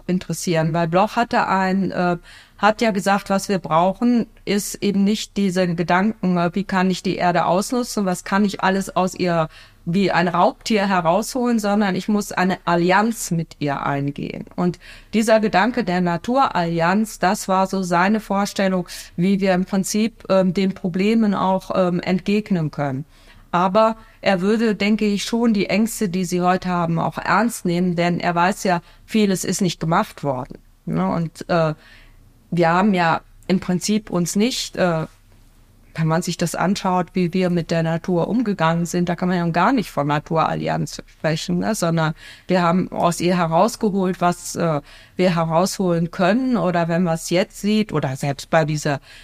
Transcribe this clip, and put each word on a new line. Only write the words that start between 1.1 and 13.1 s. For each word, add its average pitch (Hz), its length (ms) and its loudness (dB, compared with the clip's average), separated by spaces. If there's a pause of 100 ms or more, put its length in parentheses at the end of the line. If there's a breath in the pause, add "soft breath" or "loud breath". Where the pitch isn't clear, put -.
hatte 233 320 0
ein, 190 420 0
äh, 175 260 0 (400 loud breath)
hat 214 240 2
ja 233 120 2
gesagt, 196 360 0
was 196 220 -2
wir 196 80 0
brauchen, 190 680 2 (200)
ist 196 300 -2
eben 196 280 0
nicht 214 320 -2
diese 185 380 2
Gedanken, 180 640 0
äh, 170 160 0
wie 196 100 -2
kann 185 260 0
ich 180 120 -4
die 180 140 -2
Erde 175 280 2
ausnutzen, 208 600 -2
was 180 180 -4
kann 202 220 2
ich - 160 -4
alles 190 340 0
aus 185 180 0
ihr 170 340 0 (400 loud breath)
wie 180 220 2
ein 170 160 2
Raubtier 196 600 2
herausholen, 214 720 0
sondern 202 340 2
ich 185 140 -4
muss 208 240 0
eine 185 320 0
Allianz 180 680 2